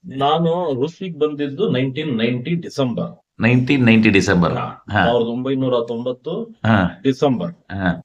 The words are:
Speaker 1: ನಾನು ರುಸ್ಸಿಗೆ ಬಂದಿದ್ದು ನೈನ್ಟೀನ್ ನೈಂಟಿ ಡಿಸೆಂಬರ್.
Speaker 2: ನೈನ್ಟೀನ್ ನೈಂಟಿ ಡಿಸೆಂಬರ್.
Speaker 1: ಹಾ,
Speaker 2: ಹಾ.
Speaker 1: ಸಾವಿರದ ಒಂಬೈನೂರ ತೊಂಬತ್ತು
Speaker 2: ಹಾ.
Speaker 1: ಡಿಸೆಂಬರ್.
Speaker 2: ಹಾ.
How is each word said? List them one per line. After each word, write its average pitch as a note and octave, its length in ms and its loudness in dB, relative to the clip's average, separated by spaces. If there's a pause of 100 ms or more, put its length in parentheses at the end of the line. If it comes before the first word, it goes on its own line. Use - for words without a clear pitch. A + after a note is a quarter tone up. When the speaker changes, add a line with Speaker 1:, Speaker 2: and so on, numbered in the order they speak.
(180)
Speaker 1:
ನಾನು D#3 640 0
ರುಸ್ಸಿಗೆ E3 380 -6
ಬಂದಿದ್ದು D3 520 -2
ನೈನ್ಟೀನ್ C3+ 460 -2
ನೈಂಟಿ B2 380 -2
ಡಿಸೆಂಬರ್. A2+ 840 -6
Speaker 2:
ನೈನ್ಟೀನ್ B2+ 440 4
ನೈಂಟಿ A2 240 6
ಡಿಸೆಂಬರ್. F#2 440 4
Speaker 1:
ಹಾ, - 380 -8
Speaker 2:
ಹಾ. G2+ 140 2
Speaker 1:
ಸಾವಿರದ A#2+ 220 2
ಒಂಬೈನೂರ B2+ 600 -2
ತೊಂಬತ್ತು B2+ 560 -6
Speaker 2:
ಹಾ. G#2 600 -2
Speaker 1:
ಡಿಸೆಂಬರ್. C3 480 0
Speaker 2:
ಹಾ. F2+ 540 -4